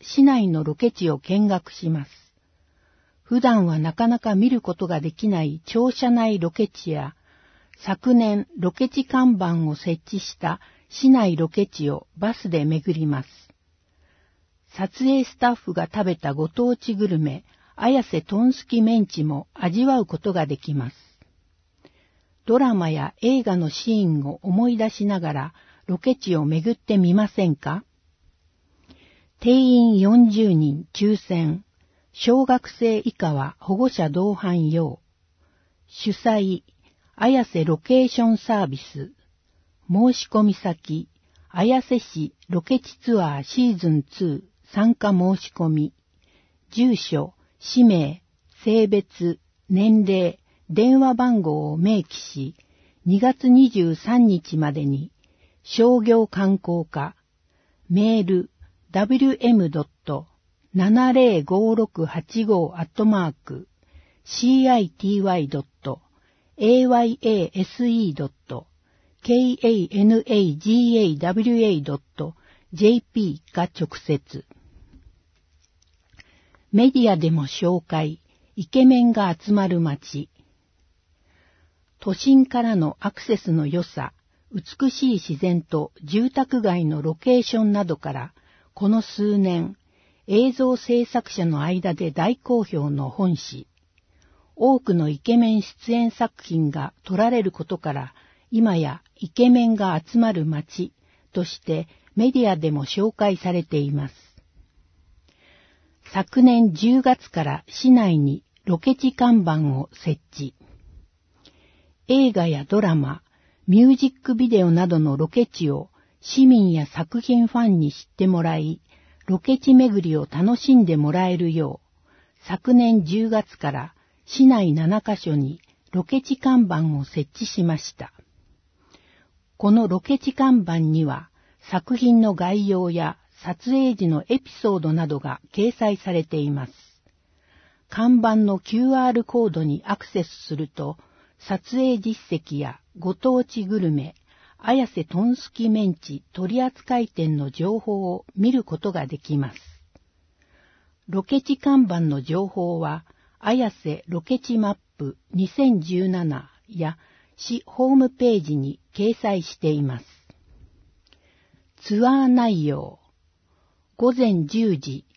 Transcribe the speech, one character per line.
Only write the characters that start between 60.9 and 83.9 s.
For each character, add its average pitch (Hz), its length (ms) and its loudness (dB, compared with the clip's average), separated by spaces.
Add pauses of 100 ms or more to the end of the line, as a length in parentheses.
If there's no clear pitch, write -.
零 233 320 4
五 208 320 0
六 214 300 -2
八 165 400 -6
五 185 300 0
ア 170 80 -8
ッ - 100 -8
ト 214 120 -2
マ 196 220 2
ー 143 60 -8 (120)
ク - 220 -16 (560)
シ 262 400 2
ー 254 80 4
ア 247 60 4
イ 196 120 0
テ - 180 -8
ィ 202 100 0
ー 196 40 0
ワ 185 160 0
イ 151 100 -2
ド 139 140 -6
ッ - 40 -10 (160)
ト 135 200 -10 (560)
エ 254 280 4
ー - 20 2
ワ 240 160 2
イ 233 180 -4
エ 247 60 -4
ー 202 260 -2
エ 190 100 -4
ス 240 240 -6
イ 226 260 -2
ー - 20 -16
ド 147 100 -8
ッ 135 60 -10 (160)
ト 123 200 -14 (560)
ケ 240 100 0
ー 247 280 2
エ 233 80 2
ー 202 220 0
エ 202 120 0
ヌ 226 220 4
エ - 100 -4
ー 175 220 0
ジ 202 140 -4
ー 233 260 2
エ 214 80 2 (100)
ー 143 40 -8
ダ 170 140 -2
ブ 214 100 0
リ 240 80 0
ュ 233 80 2
ー - 40 2
エ 214 60 2 (100)
ー 139 40 -6
ド 143 120 -8
ッ 143 60 -10 (160)
ト 156 180 -10 (380)
ジ 180 120 0
ェ 214 100 6
ー 233 80 -2 (100)
ピ 175 320 -4
ー - 80 -20
か 175 100 -2
直 - 420 -8
接。 - 400 -6 (2250)
メ 233 200 4
デ 262 100 2
ィ 220 100 4
ア 185 60 2
で 160 140 0
も 160 120 0
紹 175 420 -4
介、 156 360 -6 (340)
イ 190 120 -10
ケ 262 180 4
メ 254 160 6
ン 240 100 4
が 196 260 0
集 - 140 -6
ま 202 160 2
る 175 140 0
街。 143 480 -6 (1700)
都 196 140 -4
心 269 320 4
か 254 160 -4
ら 226 140 0
の 160 240 -2
ア 202 120 -8
ク - 100 -16
セ 214 160 -2
ス - 140 -6
の 160 160 0
良 170 160 -4
さ、 - 300 -12 (400)